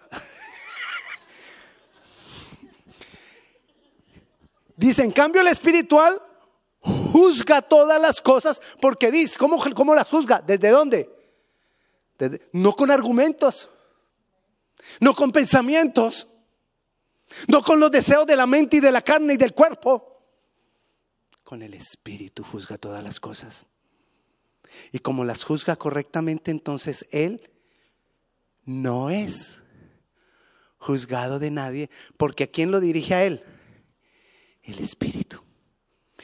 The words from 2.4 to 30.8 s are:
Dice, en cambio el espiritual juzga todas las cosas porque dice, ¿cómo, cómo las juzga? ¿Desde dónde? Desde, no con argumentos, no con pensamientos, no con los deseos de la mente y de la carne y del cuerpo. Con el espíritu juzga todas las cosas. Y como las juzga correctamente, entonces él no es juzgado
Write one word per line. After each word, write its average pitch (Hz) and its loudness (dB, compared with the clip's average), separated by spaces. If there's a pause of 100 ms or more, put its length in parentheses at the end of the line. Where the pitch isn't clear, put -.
Dice, 254 2
en 220 -2
cambio 311 2
el 359 4
espiritual 330 2 (640)
juzga 285 2
todas 311 4
las 311 0
cosas 262 0 (180)
porque 254 2
dice, 311 0
¿cómo, 285 0 (120)
cómo 277 2
las 277 2
juzga? 254 0
¿Desde 196 0
dónde? 247 2 (1000)
Desde, 131 -8
no 190 0
con 269 0
argumentos, 269 0 (1300)
no 254 4
con 277 0
pensamientos, 262 0 (1200)
no 269 4
con 311 4
los 302 4
deseos 285 2
de 294 4
la 262 2
mente 294 2
y - 0
de 269 6
la 247 2
carne 294 2
y - -2
del 240 2
cuerpo. 277 0 (1200)
Con 120 -20
el 107 -20
espíritu 101 -16
juzga 104 -16
todas 104 -14
las 101 -14
cosas. - -20 (1300)
Y 127 -12
como 131 -6
las 117 -10
juzga 156 -6
correctamente, 156 -8
entonces 147 -10
él 170 -6 (1120)
no 131 -6
es - -10 (1160)
juzgado 127 -8